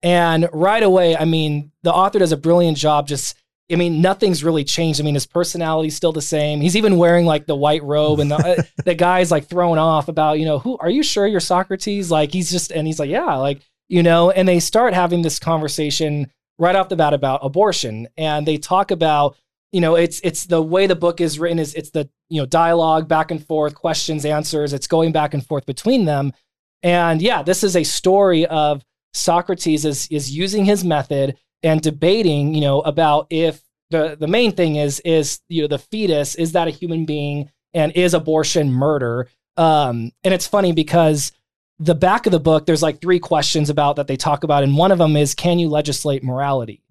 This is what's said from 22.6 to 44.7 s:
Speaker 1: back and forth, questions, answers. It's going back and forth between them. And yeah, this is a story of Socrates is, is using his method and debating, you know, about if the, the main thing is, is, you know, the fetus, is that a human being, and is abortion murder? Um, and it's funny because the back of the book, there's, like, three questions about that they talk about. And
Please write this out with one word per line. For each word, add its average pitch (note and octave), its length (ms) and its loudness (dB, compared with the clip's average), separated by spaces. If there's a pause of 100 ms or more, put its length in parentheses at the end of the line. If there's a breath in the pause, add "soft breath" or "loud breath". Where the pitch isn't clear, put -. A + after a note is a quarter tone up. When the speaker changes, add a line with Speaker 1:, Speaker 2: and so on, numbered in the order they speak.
Speaker 1:
back D#3 240 0
and D#3 120 -8
forth, D3+ 300 -2
questions, D#3 500 -4
answers. D3+ 480 -2
It's C#3 140 -8
going E3 260 2
back D3+ 220 0
and C#3+ 100 -4
forth C#3+ 220 -6
between A3 380 0
them. C#3+ 280 -2 (500)
And E3+ 380 2
yeah, G3 220 0
this F3+ 220 -2
is F#3 120 0
a E3+ 60 2
story F#3 640 2
of D3+ 360 0 (300)
Socrates E3+ 720 -2
is, D3 260 -4
is C#3+ 240 -6
using F#3+ 300 -2
his G3 200 2
method C#3 520 -2 (260)
and D#3 180 2
debating, D#3 720 0
you D3+ 60 0
know, C#3+ 200 0
about D3+ 500 0
if D#3+ 320 -2 (280)
the, D#3 280 -2
the D#3 100 -4
main A3 240 2
thing D#3+ 240 0
is, D3 240 -2
is, D#3+ 480 -2
you E3 140 -2
know, D3 60 -2
the C#3+ 100 -4
fetus, D#3+ 560 -4
is E3 180 -4
that E3 160 0
a - 20 -4
human E3 360 -6
being, D3 440 -6 (220)
and D3+ 200 0
is F3 220 0
abortion D#3 580 0
murder? B2+ 560 -2 (280 soft breath)
Um, C#3 560 0 (120)
and F#3+ 100 2
it's F3+ 120 -4
funny F#3+ 260 2
because D#3 600 2 (460)
the E3 160 0
back F#3 320 0
of - 60 2
the E3+ 80 2
book, D3+ 260 2
there's, D#3+ 160 2
like, D3+ 180 -2
three F3+ 180 2
questions D3+ 520 0
about C#3+ 260 0
that C#3+ 100 -4
they C3+ 100 -4
talk D3 280 -2
about. C#3+ 180 2
And C#3 140 2